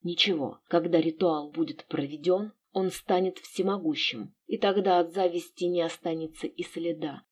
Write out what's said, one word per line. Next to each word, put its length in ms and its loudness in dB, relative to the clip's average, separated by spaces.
Ничего, 640 0
когда 320 4
ритуал 500 0
будет 360 -4
проведен, 640 -2
он 200 0
станет 460 0
всемогущим, 920 -2
и 100 -2
тогда 440 4
от 120 0
зависти 520 -2
не 180 2
останется 640 -4
и 160 -8
следа. 680 -6